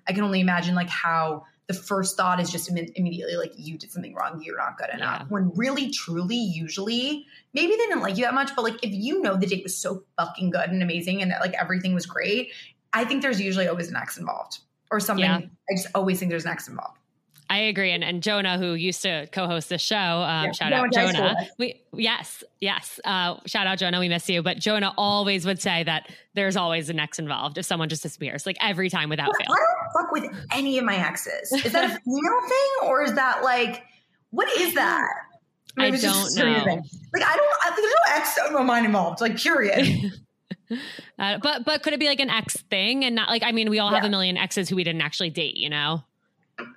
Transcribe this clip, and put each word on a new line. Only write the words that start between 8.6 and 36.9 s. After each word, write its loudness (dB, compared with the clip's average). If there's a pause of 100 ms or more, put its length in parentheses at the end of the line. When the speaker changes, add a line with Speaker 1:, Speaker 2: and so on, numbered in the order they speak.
Speaker 1:
like, -4
if -2
you -2
know 2
the 2
date -2
was -8
so -6 (140)
fucking -2
good 0
and 0
amazing 0
and 2
that, 0
like, -2
everything 0
was 0
great, -2 (400)
I 0
think 0
there's 0
usually 0
always -2
an -6
ex -8
involved -8 (320)
or 0
something. 0
Speaker 2:
Yeah. 4
Speaker 1:
I -8
just -2
always 2
think -2
there's -2
an -4
ex -10
involved. -12 (500)
Speaker 2:
I 2
agree. 2
And, -2
and -2
Jonah, 2
who 0
used -2
to -2
co-host -2
this -2
show, 0
um, 0
Speaker 1:
Yeah, -2
Speaker 2:
shout 0
Speaker 1:
we 4
Speaker 2:
out 4
Speaker 1:
went 2
to 6
high 4
Speaker 2:
Jonah. 2
Speaker 1:
school. -4 (100)
Speaker 2:
We, -4 (140)
yes, -2 (180)
yes. -4
Uh, 0 (100)
shout 0
out 0
Jonah. 0
We 2
miss -2
you. 2
But -2
Jonah 0
always 2
would -2
say 2
that -2 (240)
there's 0
always 0
an -4
ex -4
involved -4
if -6
someone 0
just -6
disappears, -8
like, -4
every 2
time 0
without -2
Speaker 1:
Well, 2
Speaker 2:
fail. -4
Speaker 1:
I 4
don't 0 (100)
fuck -4
with -6
any 0
of 0
my 0
exes. -4 (120)
Is -2
that 4
a 4
Speaker 2:
<laughs> -6
Speaker 1:
female 2
thing 2
or 4
is 0
that, 2
like, 2 (460)
what 0 (100)
is 2
that? 2 (680)
Speaker 2:
I 6
Speaker 1:
Maybe 4
it's 0
just 4
Speaker 2:
don't 2
Speaker 1:
a -2
Serena 4
Speaker 2:
know. 2
Speaker 1:
thing. 2 (320)